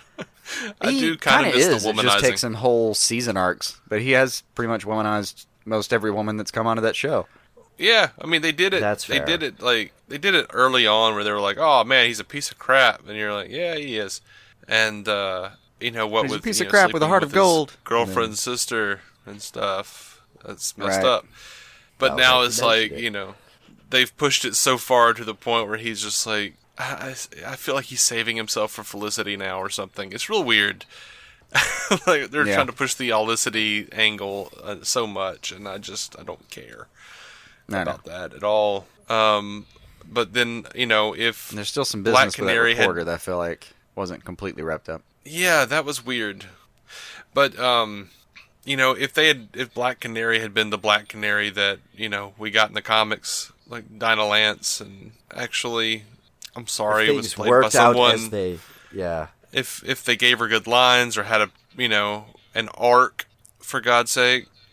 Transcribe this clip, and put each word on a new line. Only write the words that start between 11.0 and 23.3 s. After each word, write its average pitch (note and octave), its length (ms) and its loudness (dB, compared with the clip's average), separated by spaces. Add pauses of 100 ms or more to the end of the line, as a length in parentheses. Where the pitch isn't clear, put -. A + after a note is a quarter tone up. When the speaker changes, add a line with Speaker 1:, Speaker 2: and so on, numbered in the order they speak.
Speaker 1:
where G#2 120 -2
they G#2+ 60 0
were G#2 100 0
like, G2+ 180 0
"Oh C#3+ 240 6
man, B2 240 4
he's A2 140 -6
a - 20 -10
piece - 260 -10
of - 80 -16
crap," C3 500 4
and G#2+ 100 -12
you're G#2 160 -4
like, G2+ 160 -6
"Yeah, E3+ 260 -6
he C#3+ 220 -8
is." G2+ 240 -6 (460)
And, G#2+ 420 0
uh, F#2+ 400 -4 (320)
you A#2 100 -6
know A2+ 160 -4
what, G#2+ 160 2
Speaker 2:
He's C3 80 -4
a G#2+ 40 -2
Speaker 1:
with, G2+ 80 -6
Speaker 2:
piece G#3+ 160 -2
Speaker 1:
you G#3 80 -2
Speaker 2:
of G3 40 -8
Speaker 1:
know, G#3 80 6
Speaker 2:
crap F#3 140 4
with D#3+ 100 0
a - 20 4
Speaker 1:
sleeping D#3 40 2
Speaker 2:
heart F#3 140 4
of D3 60 -2
Speaker 1:
with - 60 -6
his F#3+ 80 6
Speaker 2:
gold. D#3+ 400 2
Speaker 1:
girlfriend's A#2 340 0 (300)
Speaker 2:
And B2 60 -4
then B2 40 -6
Speaker 1:
sister G#2 440 -4 (240)
and G2+ 160 -18
stuff. - 800 -8 (240)
That's - 320 -12
messed G2 220 -2
Speaker 2:
Right. F#2+ 60 2
Speaker 1:
up. B2 200 2 (720)
But C3+ 140 2
Speaker 3:
Well, - 80 -4
Speaker 1:
now B2+ 220 6
Speaker 3:
they B2 60 2
Speaker 1:
it's A#2 140 -4
Speaker 3:
mentioned A2+ 300 2
Speaker 1:
like, - 80 -
Speaker 3:
it. A#2+ 40 -8
Speaker 1:
you A#2 80 -4
know, G2 240 -10 (540)